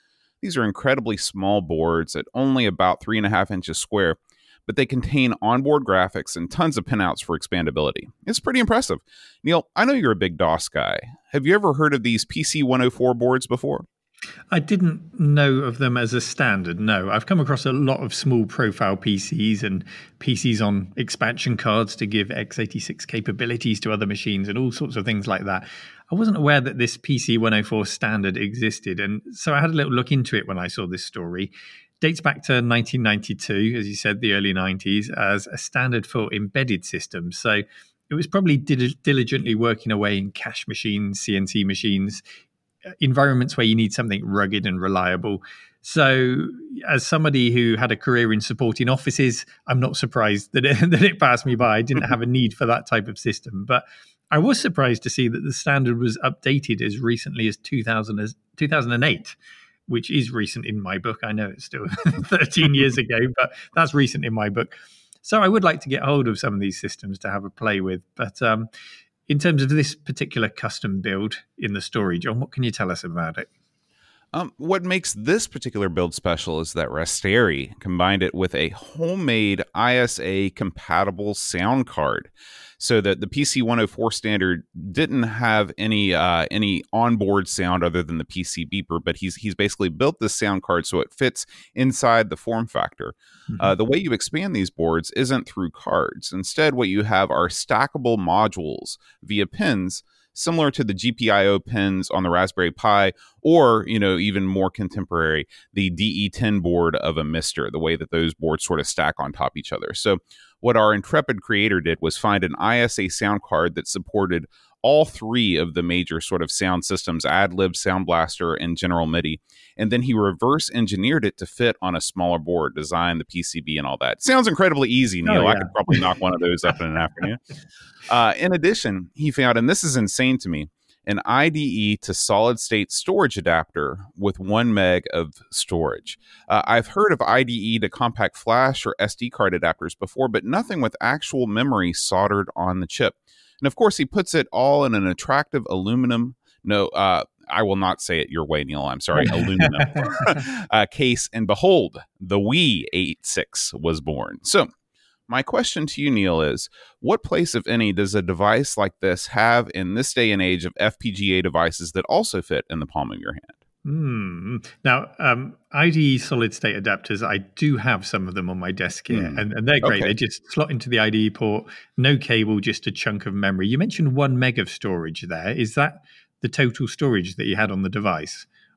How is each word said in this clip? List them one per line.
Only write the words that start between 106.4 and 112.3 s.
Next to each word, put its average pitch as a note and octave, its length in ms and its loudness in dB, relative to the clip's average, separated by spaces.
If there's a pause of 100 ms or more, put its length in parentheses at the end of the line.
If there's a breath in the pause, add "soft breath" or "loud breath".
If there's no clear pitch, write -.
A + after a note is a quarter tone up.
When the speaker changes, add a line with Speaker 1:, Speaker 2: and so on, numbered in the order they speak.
Speaker 1:
board E2+ 380 2
of D#2 200 -2
a D#2+ 60 -2
Mister, D#2 480 -4
the D#2+ 80 -4
way D#2+ 160 0
that D#2 160 -8
those E2 220 0
boards D#2+ 320 -4
sort D#2+ 160 -2
of - 60 -4
stack D2+ 300 -2
on C#2+ 140 -6
top - 240 -4
each - 160 -10
other. - 220 -6
So G2 240 0 (420 soft breath)
what A#2 160 2
our G#2+ 180 6
intrepid G#2+ 480 -2
creator G2+ 380 2
did D#2+ 220 -2
was D#2+ 160 -2
find G2+ 260 2